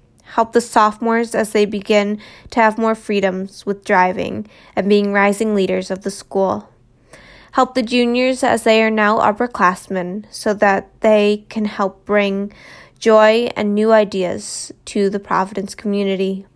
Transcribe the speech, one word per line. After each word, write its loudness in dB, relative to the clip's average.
Help -2
the 4
sophomores 0
as -2
they 2
begin 0
to 0
have 2
more 0
freedoms -4
with -6
driving 0
and -2
being 2
rising 0
leaders -2
of -8
the -6
school. -4
Help 2
the -2
juniors 0
as 0
they 4
are 0
now 2
upperclassmen -2
so -4
that 0
they 2
can -4
help -6
bring -2
joy 4
and -2
new 2
ideas -2
to -2
the -4
Providence -4
community. -2